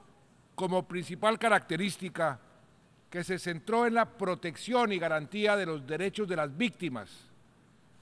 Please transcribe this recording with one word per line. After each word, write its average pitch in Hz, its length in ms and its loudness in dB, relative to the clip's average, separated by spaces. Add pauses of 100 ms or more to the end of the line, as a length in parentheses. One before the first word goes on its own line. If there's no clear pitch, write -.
(560)
como 185 320 0
principal 180 500 0
característica 170 1000 0 (680)
que 175 140 -6
se 180 160 -2
centró 220 480 0
en 226 80 2
la 226 100 6
protección 202 880 0
y 185 60 0
garantía 170 560 0
de 196 120 2
los 151 200 -4
derechos 185 400 -2
de 175 80 -2
las 151 220 -2
víctimas, 165 760 -4 (720)